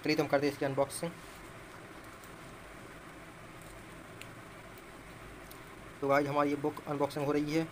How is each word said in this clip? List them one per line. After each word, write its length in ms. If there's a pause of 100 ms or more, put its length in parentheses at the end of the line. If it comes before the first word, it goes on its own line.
चलिए 120
तो 80
हम 60
करते 160
हैं 80
इसकी 120
unboxing। 460 (4000)
तो 60
गाइस, 200
हमारी 220
ये 60
book 200 (120)
unboxing 380
हो 60
रही 220
है 180